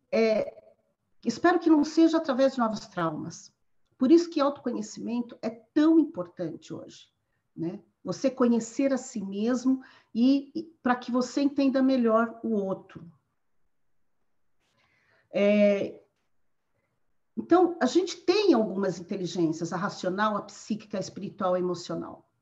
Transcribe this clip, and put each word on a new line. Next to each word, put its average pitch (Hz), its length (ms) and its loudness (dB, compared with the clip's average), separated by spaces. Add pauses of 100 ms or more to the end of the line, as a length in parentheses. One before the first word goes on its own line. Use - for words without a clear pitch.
(120)
É, 220 640 -2 (500)
espero 339 360 2
que 330 100 0
não 302 140 6
seja 320 340 4
através 269 360 2
de 254 60 -6
novos 220 280 -2
traumas. 160 640 -6 (440)
Por 262 140 4
isso 339 180 6
que 302 100 -4
autoconhecimento 240 1040 -4
é 226 80 -6
tão 320 500 2
importante 175 760 -6
hoje, - 360 -18 (460)
né? 170 240 -8 (240)
Você 190 260 -2
conhecer 254 640 0
a 254 40 -2
si - 240 -10
mesmo 233 600 -2 (340)
e, 269 400 2
e - 80 -6 (180)
pra 247 140 0
que 240 160 -10
você 247 300 -2
entenda 277 420 2
melhor 233 580 2
o 226 80 -6
outro. 190 560 -6 (2250)
É, 202 720 2 (1400)
então, 339 420 2
a 262 60 0
gente 349 360 0
tem 381 320 2
algumas 190 440 0
inteligências, 170 760 -4
a 185 60 -6
racional, 202 600 -4
a - 40 -6
psíquica, - 560 -10
a - 20 -4
espiritual, 180 540 -6
a 185 60 0
emocional. 175 680 -8 (140)